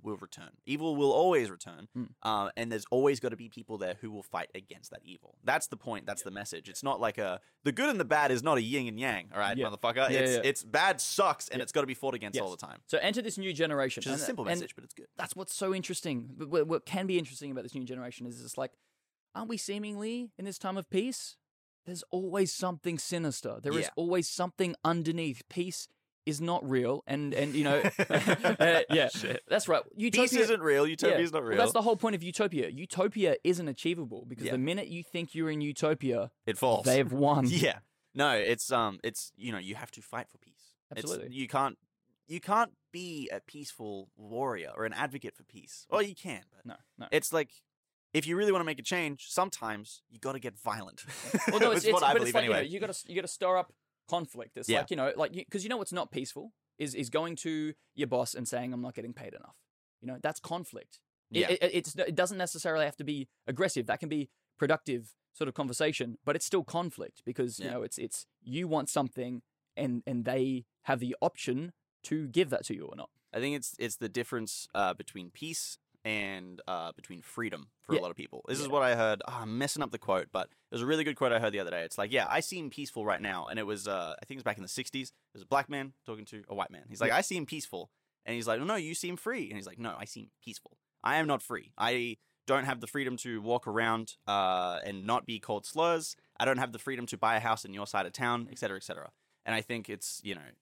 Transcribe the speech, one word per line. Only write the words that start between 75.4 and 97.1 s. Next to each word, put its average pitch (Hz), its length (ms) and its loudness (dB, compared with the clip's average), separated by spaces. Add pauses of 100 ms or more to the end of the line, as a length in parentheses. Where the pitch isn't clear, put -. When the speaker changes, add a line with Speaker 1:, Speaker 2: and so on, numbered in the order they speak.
Speaker 1:
and, 98 640 -4
uh, 85 240 -4
between - 300 -16
freedom 95 480 -6 (120)
for - 120 0
Speaker 2:
Yeah. - 60 2
Speaker 1:
a - 20 -4
lot 87 100 -4
of - 40 -12
people. - 300 -12
This 135 140 -2
is 143 60 -4
Speaker 2:
Yeah. 135 60 -2
Speaker 1:
what 143 100 4
I 123 120 6
heard. 110 320 2
Oh, 123 140 -8
I'm 113 180 -4
messing 139 240 -2
up 123 80 -4
the 107 80 -8
quote, 95 320 0
but 92 200 -2
it - 240 -16
was 117 80 -2
a 123 40 -2
really 156 160 2
good 147 140 -2
quote 127 160 2
I 113 80 4
heard 107 120 0
the 101 80 -2
other 87 100 -4
day. 87 120 -2
It's 82 160 -6
like, 104 140 -2
"Yeah, 117 160 2
I 156 120 2
seem 165 300 -6
peaceful 123 360 -8
right 92 160 2
now." 92 240 -4
And 85 120 -6
it 110 80 -2
was, 101 220 -4
uh, 87 320 -2
I - 40 -16
think 135 120 -14
it 131 40 -14
was 113 40 -18
back 104 140 0
in 98 40 -12
the 90 60 -12
sixties. 131 400 -6
It - 300 -20
was 95 40 -18
a 87 40 -20
black 135 240 2
man 135 240 -8 (100)
talking 110 220 -12
to 107 220 -16
a 101 60 -8
white 98 160 -4
man. 78 180 -20
He's 95 120 -10
like, 113 80 2
Speaker 2:
Yeah. 117 80 4
Speaker 1:
"I 185 60 4
seem 175 240 -4
peaceful." - 440 -10 (360)
And 117 100 -4
he's 113 100 -4
like, 113 140 2
"No, 151 60 -4
no, 214 100 0
you 160 180 -4
seem 180 220 -6
free." 214 320 -4
And 104 80 -10
he's 98 100 -10
like, 92 120 -16
"No, 110 200 -8
I 104 60 -10
seem 107 260 -16 (120)
peaceful. - 340 -16 (260)
I 139 140 2
am 160 100 4
not 139 160 2
free. - 360 -8
I 120 400 0 (280)
don't 135 180 2
have 131 160 -2
the 113 60 -10
freedom 127 320 -2
to 113 220 -4
walk 117 260 0
around, 113 500 0 (100)
uh, 92 580 2
and 98 220 -8
not 117 200 2
be 113 140 -6
called 104 240 -4
slurs. 165 520 0 (220)
I 117 60 4
don't 127 140 4
have 127 140 0
the 117 60 -10
freedom 123 280 -6
to - 120 -6